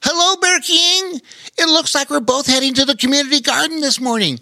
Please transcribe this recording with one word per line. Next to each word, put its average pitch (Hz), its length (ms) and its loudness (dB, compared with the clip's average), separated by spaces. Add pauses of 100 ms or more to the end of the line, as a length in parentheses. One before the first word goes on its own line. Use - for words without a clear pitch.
Hello, 349 400 2
Bear 359 200 2
King! 349 600 0 (380)
It 330 80 2
looks 320 280 0
like 277 160 -2
we're 294 100 0
both 254 260 0
heading 262 280 0
to 269 100 2
the 269 120 -2
community 277 440 0
garden 294 400 -2
this 277 200 -2
morning 214 420 -2